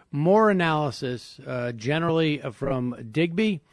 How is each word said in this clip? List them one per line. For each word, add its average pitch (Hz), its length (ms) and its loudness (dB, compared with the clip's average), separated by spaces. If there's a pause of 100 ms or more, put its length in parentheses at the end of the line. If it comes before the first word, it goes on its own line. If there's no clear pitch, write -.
(120)
more 190 400 4
analysis, 151 960 -2
uh, 123 260 -4
generally 156 680 0 (140)
from 127 420 -4 (160)
Digby, 170 500 0 (120)